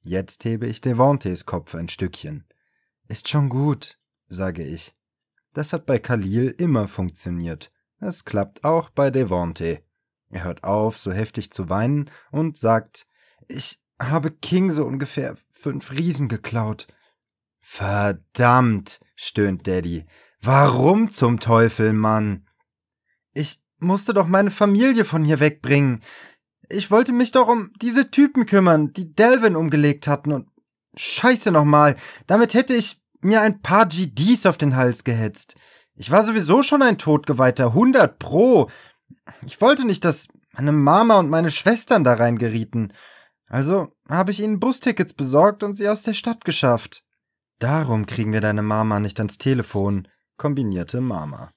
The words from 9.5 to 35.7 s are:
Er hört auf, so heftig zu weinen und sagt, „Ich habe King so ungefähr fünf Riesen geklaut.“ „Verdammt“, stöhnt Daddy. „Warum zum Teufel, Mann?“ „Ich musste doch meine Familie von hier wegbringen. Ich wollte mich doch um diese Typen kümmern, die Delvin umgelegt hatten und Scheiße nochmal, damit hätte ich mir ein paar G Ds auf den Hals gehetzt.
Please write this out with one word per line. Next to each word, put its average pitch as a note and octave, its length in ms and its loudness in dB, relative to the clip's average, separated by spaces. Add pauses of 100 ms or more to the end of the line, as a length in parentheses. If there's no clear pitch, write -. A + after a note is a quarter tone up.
Er F2 140 -12
hört F2 220 -12
auf, G#2+ 320 -2
so F#2+ 160 -8
heftig G#2+ 380 -8
zu F2+ 180 -10
weinen C3 420 -2 (180)
und D#3 280 -6
sagt, A2+ 500 -2 (400)
„Ich - 340 -14 (180)
habe D3 320 -2
King F#3 380 -2
so D3+ 160 -2
ungefähr C3+ 500 -8 (180)
fünf C3+ 380 -10
Riesen C#3+ 360 -2
geklaut.“ A2 600 -8 (760)
„Verdammt“, G#2 1400 0 (160)
stöhnt G2 500 -4
Daddy. E2+ 400 -4 (360)
„Warum C#3 680 2
zum A#2+ 300 0
Teufel, A2+ 540 2
Mann?“ G#2+ 520 -2 (880)
„Ich - 300 -8 (160)
musste G3 340 -2
doch F#3+ 140 2
meine G3 240 2
Familie G#3+ 540 2
von D#3 180 -2
hier D3 160 2
wegbringen. C#3 640 2 (680)
Ich G3 220 -6
wollte A#3+ 220 2
mich A#3+ 180 0
doch B3 160 4
um A3+ 240 0 (100)
diese A#3+ 300 0
Typen C#4 340 4
kümmern, E3+ 460 4
die E3 220 -10
Delvin A3+ 420 4
umgelegt D3 520 0
hatten D3 260 -2
und B2+ 160 -6 (480)
Scheiße - 540 0
nochmal, D3 440 6 (320)
damit A3+ 260 2
hätte B3+ 200 2
ich - 280 -4 (240)
mir G#3+ 160 4
ein G#3 200 0
paar G3+ 260 4
G E3+ 180 -4
Ds E3 400 2
auf F3+ 120 4
den C#3 180 0
Hals B2 280 0
gehetzt. A2+ 520 -6 (400)